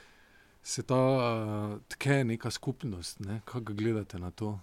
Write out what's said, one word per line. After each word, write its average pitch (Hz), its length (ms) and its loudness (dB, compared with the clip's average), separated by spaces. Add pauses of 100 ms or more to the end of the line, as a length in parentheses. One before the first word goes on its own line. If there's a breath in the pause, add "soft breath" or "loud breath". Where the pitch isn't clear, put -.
(580 loud breath)
se - 240 -4
ta, 127 160 2
eh, 113 880 2
tke 139 360 2
neka 113 280 0
skupnost, 104 680 -6
ne. 104 220 -4
Kako 110 300 -6
gledate 104 460 0
na 90 120 -6
to? 107 320 -4